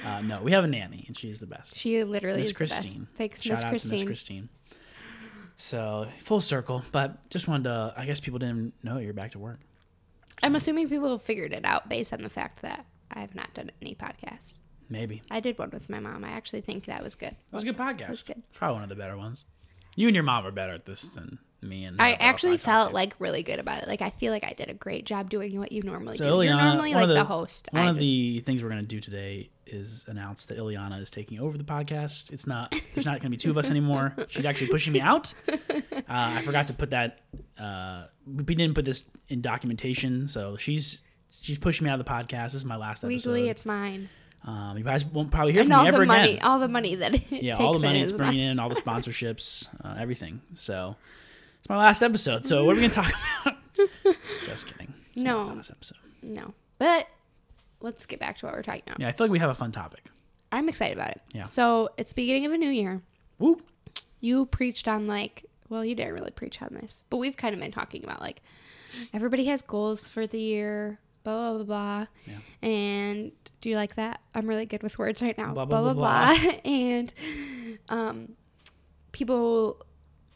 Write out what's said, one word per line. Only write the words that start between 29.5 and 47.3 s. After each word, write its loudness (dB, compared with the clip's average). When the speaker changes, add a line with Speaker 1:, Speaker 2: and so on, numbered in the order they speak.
Speaker 1:
is -12
announce -10
that -10
Ileana -6
is -10
taking -10
over -4
the -6
podcast. -4
It's -10
not, -6
there's -2
not -2
gonna -4
be -2
two 0
of 2
us 0
Speaker 2:
<laughs> -
Speaker 1:
anymore. 2
She's -4
actually 0
pushing 2
me 6
out. 4
Uh, -2
I 0
forgot 2
to -6
put -4
that, 0
uh, -8
we, -6
we 0
didn't 4
put 2
this -2
in -2
documentation, -2
so -6
she's, -2
she's -6
pushing 2
me 2
out 0
of -6
the -6
podcast. -4
This -6
is -6
my -4
last -8
Speaker 2:
Legally, 0
Speaker 1:
episode. 0
Speaker 2:
it's -8
mine. -4
Speaker 1:
Um, -8
you -4
guys 0
won't -2
probably 4
hear 8
Speaker 2:
And 8
Speaker 1:
from 12
Speaker 2:
all 12
Speaker 1:
me 10
Speaker 2:
the 8
Speaker 1:
ever 10
Speaker 2:
money, 10
Speaker 1:
again. -2
Speaker 2:
all 6
the 2
money 0
that 2
<laughs> 0